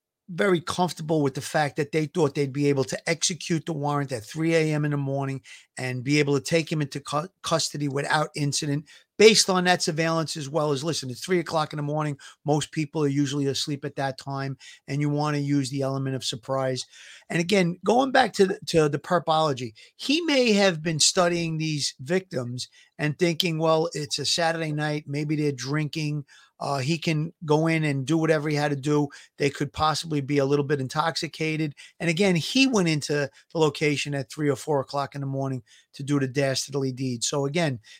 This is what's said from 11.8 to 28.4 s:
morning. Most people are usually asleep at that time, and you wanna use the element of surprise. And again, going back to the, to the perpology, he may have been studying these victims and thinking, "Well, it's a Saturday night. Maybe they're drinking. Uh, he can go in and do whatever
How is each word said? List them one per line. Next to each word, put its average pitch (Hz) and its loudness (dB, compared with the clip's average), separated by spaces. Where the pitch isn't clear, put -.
morning. 147 -2
Most 147 2
people 156 -2
are 147 2
usually 143 0
asleep 139 -4
at 143 -8
that 135 -4
time, 135 -8
and 143 -4
you 147 2
wanna 147 0
use 143 0
the 139 -4
element 135 -4
of 127 -6
surprise. 135 -4
And 165 0
again, 175 2
going 247 2
back 247 4
to 196 6
the, 190 -4
to 156 4
the 143 -2
perpology, 156 0
he 294 0
may 269 2
have 190 2
been 165 0
studying 170 2
these 156 -2
victims 131 -4
and 151 -2
thinking, 170 0
"Well, 160 2
it's 151 -6
a 139 -4
Saturday 165 0
night. 151 -2
Maybe 147 -2
they're 147 0
drinking. 147 -4
Uh, 143 -2
he 151 0
can 160 -2
go 156 4
in 160 2
and 139 0
do 160 2
whatever 156 2